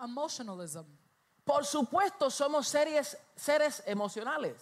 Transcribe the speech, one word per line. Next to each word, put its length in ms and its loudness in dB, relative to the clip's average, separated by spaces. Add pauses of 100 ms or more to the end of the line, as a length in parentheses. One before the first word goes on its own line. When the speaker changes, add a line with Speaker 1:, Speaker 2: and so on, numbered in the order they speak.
Speaker 1:
emotionalism. 800 -8 (640)
Speaker 2:
Por 200 4
supuesto, 640 2
somos 380 0
seres, 500 2 (180)
seres 520 2
emocionales. 760 -2